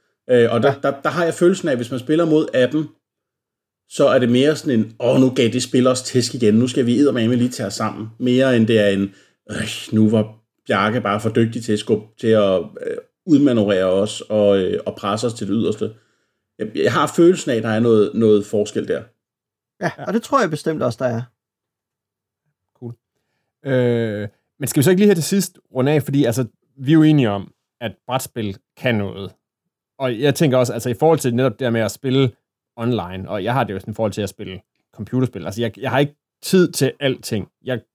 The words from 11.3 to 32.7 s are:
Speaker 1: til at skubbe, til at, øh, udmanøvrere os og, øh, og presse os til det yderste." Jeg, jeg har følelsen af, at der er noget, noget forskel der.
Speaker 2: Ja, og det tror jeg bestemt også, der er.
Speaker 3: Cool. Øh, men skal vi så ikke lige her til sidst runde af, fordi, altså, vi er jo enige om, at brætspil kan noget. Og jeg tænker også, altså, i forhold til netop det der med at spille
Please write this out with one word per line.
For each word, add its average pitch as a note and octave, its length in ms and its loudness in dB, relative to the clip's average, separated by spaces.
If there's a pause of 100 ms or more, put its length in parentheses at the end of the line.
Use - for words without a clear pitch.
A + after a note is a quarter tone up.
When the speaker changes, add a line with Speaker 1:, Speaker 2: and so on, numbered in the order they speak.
Speaker 1:
til A2 100 -2
at G#2 60 -2
skubbe, A2 260 -2 (140)
til A#2 80 -4
at, G2+ 320 4
øh, - 380 -10 (280)
udmanøvrere A2+ 600 2
os G2 360 0
og, G2+ 380 2
øh, F#2 260 -2
og - 100 -8
presse A2 320 -4
os A2+ 60 -4
til G#2+ 140 -10
det F#2+ 60 -2
yderste." G#2+ 360 -2 (680)
Jeg, A2+ 160 -6
jeg A2+ 180 0
har D3+ 220 0
følelsen F3 360 4
af, A#2+ 40 0
at A2+ 80 -2
der A#2 60 -4
er A2 100 0
noget, A2+ 360 4
noget G#2+ 300 4
forskel - 420 -4
der. - 140 -4 (800)
Speaker 2:
Ja, F3 100 -4 (160)
og F#3 60 -6
det A3+ 100 -2
tror C#4 180 0
jeg F3+ 80 0
bestemt D3+ 340 -4
også, A#2+ 180 -2
der B2+ 40 -4
er. A#2+ 160 -4 (1600)
Speaker 3:
Cool. A#2+ 140 -14 (720)
Øh, A#2 640 0 (320)
men C3 80 -6
skal - 120 -2
vi C3 40 4
så F3 60 4
ikke F#3 120 4
lige G#3 60 6
her G3+ 80 6
til E3 80 -4
sidst - 360 -4 (160)
runde C3 160 0
af, D3+ 120 2
fordi, C#3 220 0
altså, A#2 200 -2 (320)
vi C3+ 140 -2
er - 20 4
jo D#3 100 6
enige D3 260 4
om, G2+ 220 -6 (300)
at A2 100 -6 (160)
brætspil A#2 500 -6 (200)
kan A#2+ 180 0
noget. G2 360 -6 (680)
Og B2 200 -4
jeg C#3 160 2
tænker C3 220 2
også, A#2+ 160 2
altså, A#2+ 160 -6
i A#2 40 -2
forhold D#3 260 2
til A#2+ 160 -2
netop B2+ 160 2
det - 80 -14
der B2+ 100 -2
med A2+ 120 0
at G#2+ 100 -2
spille C3 400 0 (440)